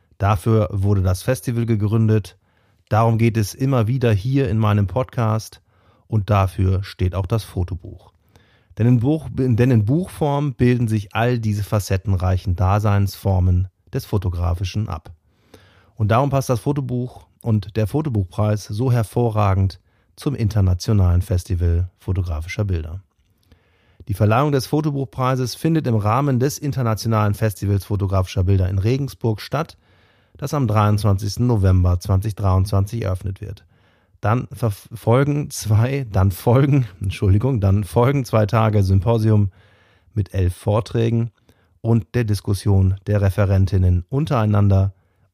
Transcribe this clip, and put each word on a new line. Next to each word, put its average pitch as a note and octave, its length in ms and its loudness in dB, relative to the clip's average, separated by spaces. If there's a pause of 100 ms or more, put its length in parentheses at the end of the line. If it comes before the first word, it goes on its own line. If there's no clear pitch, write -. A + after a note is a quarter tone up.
(180)
Dafür G#2+ 520 2
wurde G2 300 0
das F#2 220 0
Festival A#2+ 420 -2
gegründet. A2 720 0 (540)
Darum A2+ 260 2
geht A2+ 220 2
es G#2 160 -2
immer C3 320 0
wieder B2 260 0
hier B2 380 0
in G#2+ 80 0
meinem G#2 280 2
Podcast A2 760 -4 (440)
und G#2 220 -2
dafür F#2+ 560 2
steht F2 300 -4
auch F#2 100 -4
das A2 200 -2
Fotobuch. - 680 -8 (640)
Denn A2 100 0
in B2 140 4
Buch, D3 320 -2
denn B2+ 400 2
in G#2+ 140 4
Buchform C#3+ 680 -2
bilden B2 320 2
sich G#2+ 260 -4
all A#2 280 0
diese G#2 240 -2
facettenreichen F#2+ 920 -2
Daseinsformen F#2+ 1120 0 (260)
des C3+ 120 -6
Fotografischen F2 840 -4
ab. - 240 -12 (840)
Und G#2+ 160 0
darum C3+ 180 2
passt C3+ 180 -2
das B2 120 0
Fotobuch B2 680 -6 (160)
und G#2+ 340 -2
der G#2+ 120 -2
Fotobuchpreis G#2+ 760 -2
so A#2+ 260 -2
hervorragend G#2+ 880 0 (340)
zum - 220 -4
Internationalen F#2 840 2
Festival F2+ 760 -2
fotografischer F2+ 680 -4
Bilder. F2 380 -6 (1040)
Die G2+ 80 -4
Verleihung A2+ 380 2
des C3+ 160 -2
Fotobuchpreises C3 880 -2
findet D#3+ 320 0
im A2+ 80 0
Rahmen A#2+ 420 0
des C#3 200 0
Internationalen A2+ 760 -2
Festivals G2+ 500 -2
fotografischer F#2+ 600 -2
Bilder F#2 240 2
in F#2+ 100 -2
Regensburg A#2 600 -2
statt, - 360 -8 (600)
das C#3+ 180 -8
am C3+ 140 0
dreiundzwanzigsten G#2 800 2
November F#2 500 4
zwanzig G2 380 -2
dreiundzwanzig G2+ 640 0
eröffnet F#2+ 380 -6
wird. G2+ 260 -16 (540)
Dann A#2 300 -2
verf-, A#2 420 -6
folgen C#3 580 0
zwei, A#2+ 600 0
dann F#2+ 220 2
folgen, C3 600 2
<laughs> - 60 -18
Entschuldigung, G#2 600 0
dann G2 240 2
folgen B2+ 400 0
zwei G#2+ 220 0
Tage A2 360 2
Symposium G#2 680 2 (600)
mit G2+ 220 -6
elf F#2 220 -2
Vorträgen A2+ 760 -2 (520)
und A2+ 320 0
der A#2+ 100 0
Diskussion G2 720 0 (100)
der G#2 140 0
Referentinnen F#2+ 880 2
untereinander G#2 840 2 (400)